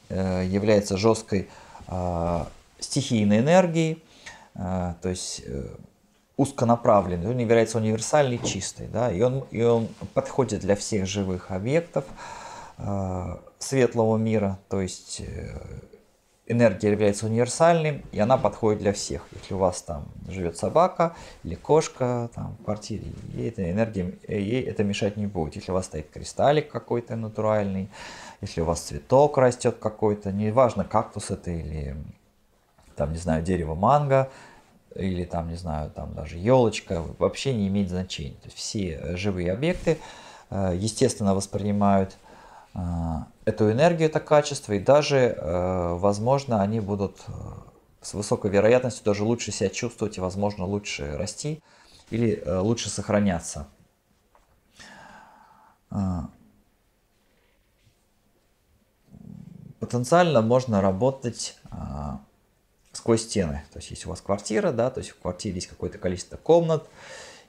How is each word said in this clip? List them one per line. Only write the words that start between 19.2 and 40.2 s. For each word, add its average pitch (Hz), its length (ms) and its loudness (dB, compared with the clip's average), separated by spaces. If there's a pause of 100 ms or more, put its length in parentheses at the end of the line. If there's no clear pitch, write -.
Если - 220 -10
у 92 40 -2
вас 92 240 2
там 78 220 -8 (240)
живёт 87 280 -4
собака 165 600 2 (260)
или 85 120 -8
кошка 123 800 0
там, 98 260 -8
в - 40 -20
квартире, 104 420 -6 (280)
ей 123 140 -4
эта 92 220 -4
энергия, 98 440 -2 (140)
э, 110 100 -2
ей 110 240 0
это 101 220 -2
мешать 101 320 -2
не 104 100 -2
будет. 87 300 -4
Если 92 160 -6
у - 20 2
вас 92 120 0
стоит - 240 -10
кристаллик 143 600 0
какой-то 117 460 -4
натуральный, 107 720 0 (540)
если - 180 -6
у 80 40 0
вас 82 160 0
цветок 139 580 2
растёт 123 400 2
какой-то, 104 520 -2
неважно, 107 540 2
кактус - 460 -2
это 95 200 -6
или, 76 460 -6 (1000)
там, 76 180 -2
не 82 60 -6
знаю, 80 240 0
дерево 82 320 -2
манго, 135 560 2 (640)
или 90 300 -2
там, 85 240 -6
не 82 80 -8
знаю, 76 340 -6
там 76 240 -12
даже 78 220 -10
ёлочка, 104 640 2 (160)
вообще 110 360 0
не 101 140 0
имеет 98 200 0
значения. 90 540 -6
То - 60 -20
есть - 80 -20
все, 92 460 -6
э, 82 140 -4
живые 92 360 0
объекты, 156 460 0 (520)